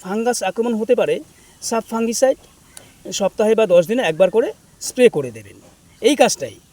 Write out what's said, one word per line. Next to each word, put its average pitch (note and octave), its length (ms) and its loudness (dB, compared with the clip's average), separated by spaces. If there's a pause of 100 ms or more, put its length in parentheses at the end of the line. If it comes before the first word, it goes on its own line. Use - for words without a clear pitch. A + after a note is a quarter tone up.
ফাঙ্গাস A3+ 420 -4
আক্রমণ A3+ 300 -4
হতে A3 220 0
পারে, F3+ 240 -2 (420)
সাব A3+ 280 -6
ফাঙ্গিসাইড A#3 480 0 (760)
সপ্তাহে G#3 420 0
বা A3 100 2
দশ F3 220 4
দিনে A#3+ 160 -2
একবার E3+ 260 2
করে B3 240 0 (280)
স্প্রে - 280 2
করে C3 220 -4
দেবেন, G2+ 260 -20 (440)
এই C4+ 140 2
কাজটাই। D#3+ 400 0 (180)